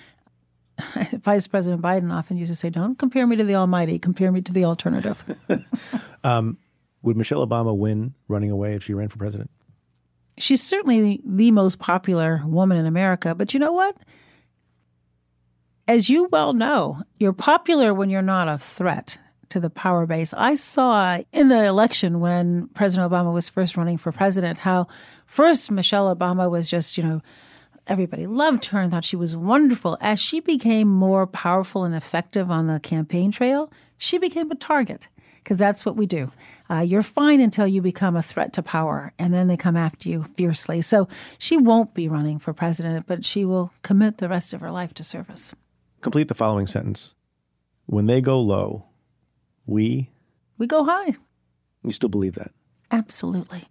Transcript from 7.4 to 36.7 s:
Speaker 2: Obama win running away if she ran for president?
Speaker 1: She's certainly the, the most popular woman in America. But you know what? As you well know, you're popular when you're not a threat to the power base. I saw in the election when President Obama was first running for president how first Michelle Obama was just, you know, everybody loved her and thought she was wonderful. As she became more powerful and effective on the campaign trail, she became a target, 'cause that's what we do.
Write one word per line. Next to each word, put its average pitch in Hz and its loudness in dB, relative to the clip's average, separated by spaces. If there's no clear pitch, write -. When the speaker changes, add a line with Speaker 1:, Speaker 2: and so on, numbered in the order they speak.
Speaker 2:
Obama 113 0
win 107 -2
running 104 -2
away 104 -4
if 101 -8
she 104 -6
ran 104 -4
for 110 -14
president? 104 -8
Speaker 1:
She's 269 2
certainly 320 2
the, 202 2
the 208 4
most 196 4
popular 165 0
woman 175 2
in 160 0
America. 175 0
But 202 -4
you 269 0
know 302 2
what? 381 0
As 233 4
you 339 4
well 302 2
know, 220 0
you're 196 2
popular 294 4
when 196 0
you're 190 0
not 185 0
a 151 -2
threat - -6
to - -4
the 170 -4
power 170 0
base. 165 -4
I 254 0
saw 208 2
in 285 6
the 226 6
election 190 2
when 175 0
President 185 0
Obama 175 0
was 175 -2
first 185 -2
running 170 -2
for 165 -4
president 185 0
how 185 0
first 302 2
Michelle 196 2
Obama 180 0
was 170 -2
just, 170 -2
you 170 -2
know, 160 -2
everybody 180 -4
loved 262 0
her 202 -2
and 175 0
thought 170 -2
she - -4
was 170 -4
wonderful. 226 2
As 208 0
she - -4
became 226 2
more 190 4
powerful 185 -2
and 170 -2
effective 175 -4
on 160 0
the 156 0
campaign 175 -2
trail, 277 -2
she - -2
became 330 -2
a - -4
target, - -2
'cause 190 -2
that's 202 2
what 214 -2
we 208 0
do. 147 -4